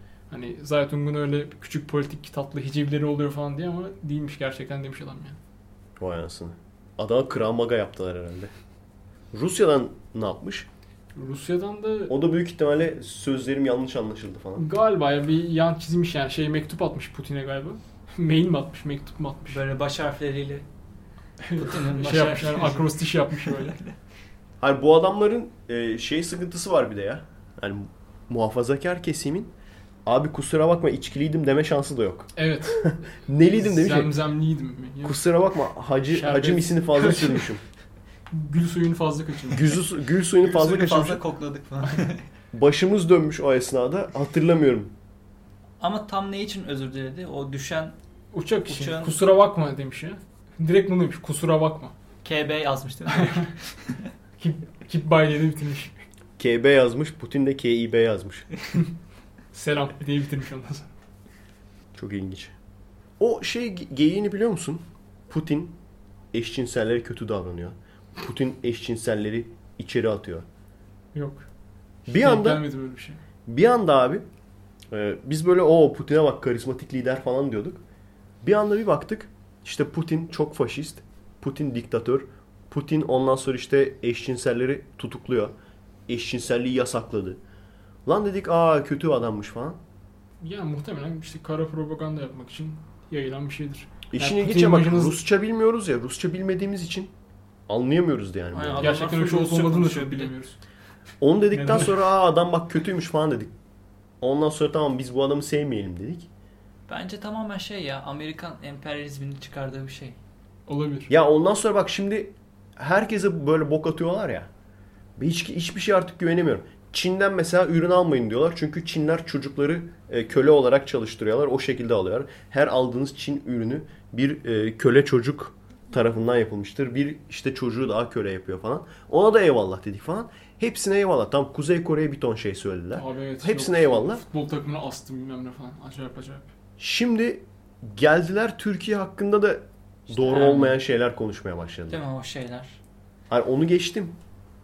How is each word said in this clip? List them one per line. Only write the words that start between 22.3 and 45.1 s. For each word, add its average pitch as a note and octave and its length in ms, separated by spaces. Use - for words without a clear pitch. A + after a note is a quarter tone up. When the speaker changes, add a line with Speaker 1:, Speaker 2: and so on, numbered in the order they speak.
Speaker 1:
yani, D3+ 140
Speaker 3:
harfleri. D3 180
Speaker 1:
akrostiş D#3 400
yapmış D3+ 320
böyle. C#3 280
Speaker 3:
<laughs> - 460
Speaker 2:
Hayır, C3+ 220
bu D#3 140
adamların, G#3 520
e, A#2 300
şey D#3 240
sıkıntısı F3 500
var B2+ 180
bir G#2 60
de G2+ 60
ya. A#2+ 180
Yani G2+ 120
muhafazakar B2+ 760
kesimin, E3 460
"Abi C3+ 260
kusura D#3 360
bakma E3+ 220
içkiliydim." D3+ 560
deme C#3 180
şansı C#3+ 320
da A#2+ 80
yok. - 220
Speaker 1:
Evet. D#3 340
Speaker 2:
<laughs> - 280
"Neliydim?" F3+ 480
demiş D#3+ 140
ya. D3 60
Speaker 1:
Zemzemliydim D3+ 720
mi? B2 60
Yok. C#3+ 100
Speaker 2:
"Kusura E3+ 320
bakma F#3 240
hacı, C#3 400
Speaker 1:
Şerbet. C#3+ 220
Speaker 2:
hacı D3+ 160
misini E3+ 260
fazla D3 320
Speaker 1:
<laughs> - 0
Speaker 2:
sürmüşüm." B2 440
Speaker 1:
Gül E3+ 140
suyunu E3+ 280
fazla D#3 320
kaçırmış. C3+ 300
Speaker 2:
Gül D3 140
su-, D#3+ 360
gül F3 160
suyunu F3+ 240
Speaker 3:
Gül F3+ 60
Speaker 2:
fazla D#3+ 160
Speaker 3:
suyunu F3+ 140
Speaker 2:
kaçırmış. D#3+ 260
Speaker 3:
fazla F3 140
kokladık C#3+ 440
falan. C3+ 180
<laughs> - 320
Speaker 2:
Başımız E3 580
dönmüş D#3+ 300
o C#3 140
esnada, C3 600
hatırlamıyorum. C#3 760